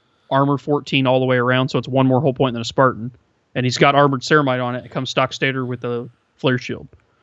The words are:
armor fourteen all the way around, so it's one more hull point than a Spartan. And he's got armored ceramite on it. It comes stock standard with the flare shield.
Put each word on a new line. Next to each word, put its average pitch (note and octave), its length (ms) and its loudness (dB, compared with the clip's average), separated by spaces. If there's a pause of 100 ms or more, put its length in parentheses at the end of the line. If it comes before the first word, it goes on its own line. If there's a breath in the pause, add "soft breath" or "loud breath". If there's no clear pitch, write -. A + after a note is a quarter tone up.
(300)
armor C#3 280 2
fourteen C#3 480 -2
all C3 140 2
the C3 60 0
way B2+ 100 2
around, B2+ 320 0
so C3+ 100 -4
it's B2 100 -4
one C3 180 2
more C3 140 4
hull C3+ 140 0
point C3 200 -2
than A#2 80 -6
a - 20 -8
Spartan. A#2+ 460 0 (440)
And B2+ 120 -2
he's B2 120 -2
got C#3+ 160 6
armored C#3 280 4
ceramite C3 420 2
on B2 100 -4
it. B2+ 100 -10
It A#2+ 60 -20
comes C3 200 -8
stock C3 220 -2
standard C3 340 -4
with B2 140 -8
the A#2+ 280 -6 (280)
flare B2+ 220 0
shield. - 300 -10 (340)